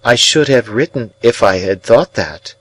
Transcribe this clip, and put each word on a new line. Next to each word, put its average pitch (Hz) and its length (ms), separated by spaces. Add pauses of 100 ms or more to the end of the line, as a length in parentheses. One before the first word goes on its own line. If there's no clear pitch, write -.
I 120 120
should 147 320
have 123 220
written 117 520
if 117 220
I 95 140
had 95 260
thought 131 300
that. 78 480